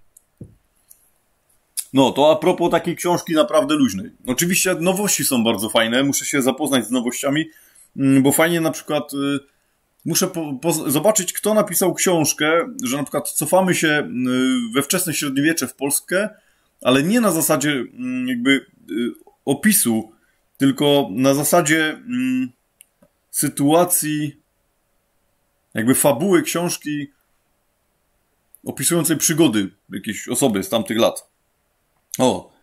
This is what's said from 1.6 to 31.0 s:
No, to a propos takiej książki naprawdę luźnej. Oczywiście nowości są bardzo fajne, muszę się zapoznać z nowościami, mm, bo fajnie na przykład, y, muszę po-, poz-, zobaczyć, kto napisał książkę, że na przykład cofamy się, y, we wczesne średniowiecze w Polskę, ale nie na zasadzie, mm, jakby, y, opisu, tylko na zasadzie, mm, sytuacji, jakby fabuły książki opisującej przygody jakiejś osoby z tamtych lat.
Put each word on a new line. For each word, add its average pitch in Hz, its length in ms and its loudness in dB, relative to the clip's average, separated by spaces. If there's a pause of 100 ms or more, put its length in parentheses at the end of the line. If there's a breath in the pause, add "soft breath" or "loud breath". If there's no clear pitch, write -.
No, 131 180 4
to 147 200 4
a 156 40 4
propos 175 360 0
takiej 170 240 0
książki 170 380 -2
naprawdę 151 420 2
luźnej. 107 360 0 (160)
Oczywiście 175 480 0
nowości 180 500 -2
są 120 180 0
bardzo 110 260 0
fajne, 117 340 2
muszę 139 220 -2
się 143 160 0
zapoznać 131 460 0
z 117 40 -6
nowościami, 139 540 -2 (520 soft breath)
mm, 135 260 4
bo 139 80 4
fajnie 165 300 2
na 160 100 -2
przykład, - 420 -6
y, 139 260 -4 (680)
muszę 165 220 0
po-, 147 340 -8
poz-, 160 300 -2
zobaczyć, 180 420 2
kto 208 200 -2
napisał 196 400 2
książkę, 156 880 0
że 127 140 -4
na 147 60 -4
przykład 139 260 -6
cofamy 185 460 2
się, 160 120 0
y, 127 840 0
we 135 80 2
wczesne 165 320 -2
średniowiecze 143 540 -2
w - 80 -12
Polskę, 175 540 -2 (520 soft breath)
ale 135 220 2
nie 220 180 2
na 208 100 2
zasadzie, 151 400 0
mm, 127 560 -6
jakby, 127 240 0 (380)
y, 117 220 -4 (340)
opisu, 135 640 2 (460 soft breath)
tylko 139 540 2
na 131 220 2
zasadzie, 156 560 2
mm, 127 640 -4 (800)
sytuacji, 151 1120 0 (1300)
jakby 113 220 2
fabuły 156 460 2
książki 147 640 -6 (1600)
opisującej 160 520 0
przygody 131 520 2 (200)
jakiejś 101 380 -10
osoby 120 360 0
z - 60 -10
tamtych 113 280 -2
lat. - 340 0 (880)